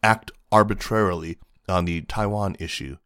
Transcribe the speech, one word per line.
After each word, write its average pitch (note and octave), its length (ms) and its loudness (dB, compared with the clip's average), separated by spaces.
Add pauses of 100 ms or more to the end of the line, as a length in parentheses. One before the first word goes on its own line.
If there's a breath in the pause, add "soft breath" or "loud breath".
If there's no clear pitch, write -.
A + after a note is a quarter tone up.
"act A2 280 2 (220)
arbitrarily" G#2 840 2 (300)
on F2+ 180 2
the E2+ 160 -2
Taiwan G#2 560 -4
issue. C#2 480 -10